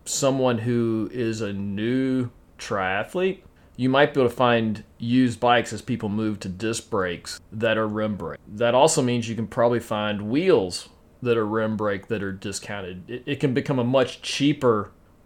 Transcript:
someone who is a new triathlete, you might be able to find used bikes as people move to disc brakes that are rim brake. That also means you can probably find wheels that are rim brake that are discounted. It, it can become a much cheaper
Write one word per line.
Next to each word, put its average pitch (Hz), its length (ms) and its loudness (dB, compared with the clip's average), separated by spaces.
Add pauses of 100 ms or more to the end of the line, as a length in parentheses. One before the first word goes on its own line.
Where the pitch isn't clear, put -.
someone 131 520 0
who 113 540 0
is 113 300 -4
a 101 120 -4
new 120 800 -2 (260)
triathlete, 113 840 -2 (340)
you 127 140 0
might 143 240 4
be 139 80 2
able 120 80 4
to - 60 -8
find 113 480 2 (140)
used 123 420 2
bikes 120 320 2
as 107 120 -8
people 110 260 -4
move 107 300 -2
to 98 100 -8
disc 107 400 -6
brakes 90 500 -4 (120)
that 110 260 0
are 110 100 0
rim 107 280 -2
brake. 80 320 -8
That 117 260 0
also 147 300 6
means 120 260 0
you 113 60 -6
can 113 100 -4
probably 120 360 2
find 104 500 -4
wheels 135 580 2 (320)
that 120 160 2
are 110 80 2
rim 110 320 0
brake 101 300 -2
that 104 160 -4
are 98 80 -4
discounted. 95 760 -10
It, 123 180 -12
it 143 140 -4
can 139 140 0
become 131 240 -2
a 123 60 0
much 127 400 0
cheaper 127 680 0 (340)